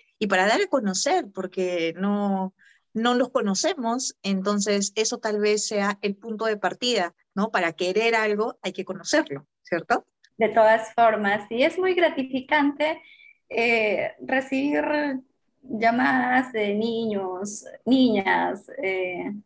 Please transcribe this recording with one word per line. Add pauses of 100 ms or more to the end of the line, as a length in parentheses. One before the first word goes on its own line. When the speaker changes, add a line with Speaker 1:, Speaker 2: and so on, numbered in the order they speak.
(180)
Speaker 1:
y
para
dar
a
conocer,
porque
no, (400)
no
los
conocemos,
entonces
eso
tal
vez
sea
el
punto
de
partida, (200)
¿no?
Para
querer
algo
hay
que
conocerlo, (160)
¿cierto? (300)
Speaker 2:
De
todas
formas,
y
es
muy
gratificante, (480)
eh,
recibir (760)
llamadas
de
niños, (200)
niñas, (140)
eh, (140)